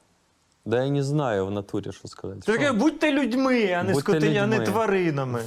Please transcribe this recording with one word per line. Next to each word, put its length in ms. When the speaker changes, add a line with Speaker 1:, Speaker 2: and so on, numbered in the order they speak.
Speaker 1:
Да 180
я 60
не 140
знаю 420
в 60
натурі, 400
що 160
сказати. 380
Speaker 2:
Ти 60
Speaker 1:
Що? 100
Speaker 2:
таке, 100
будьте 400
людьми, 600
а 120
не 100
Speaker 1:
Будьте 180
Speaker 2:
скотиня-, 320
а 40
не 80
Speaker 1:
людьми. 160
Speaker 2:
тваринами. 760